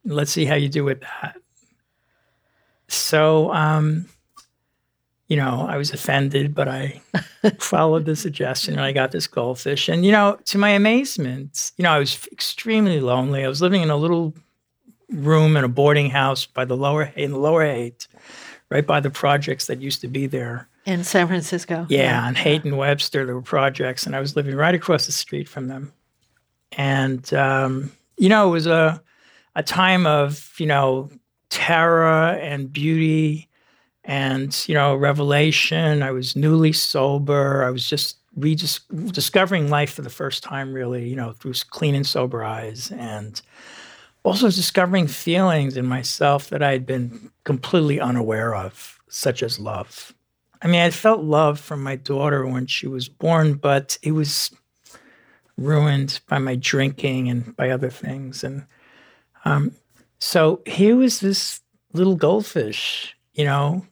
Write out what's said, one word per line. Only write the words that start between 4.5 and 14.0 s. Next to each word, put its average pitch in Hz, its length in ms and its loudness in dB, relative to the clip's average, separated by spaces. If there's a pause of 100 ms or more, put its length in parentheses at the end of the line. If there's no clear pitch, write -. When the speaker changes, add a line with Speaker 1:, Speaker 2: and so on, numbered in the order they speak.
Speaker 1:
you 151 100 0
know, 131 300 -2
I 151 100 -4
was 143 160 -4
offended, 139 600 -2
but 143 120 0
I 135 340 -8 (280)
<laughs> 208 300 0
followed 160 460 2
the 156 100 -2
suggestion 143 600 -6
and 139 80 -2
I 135 80 -2
got 131 200 0
this - 160 -6
goldfish. 127 600 -4
And, 170 140 2
you 202 80 6
know, 202 340 4
to - 120 -2
my 202 120 4
amazement, 202 1080 0
you 180 60 -2
know, 170 80 4
I 151 80 4
was - 160 -2
f-, - 160 -16
extremely 214 680 0
lonely. 131 460 0
I - 20 0
was 139 140 -2
living 180 220 2
in 156 80 2
a 147 60 2
little 165 360 0 (760)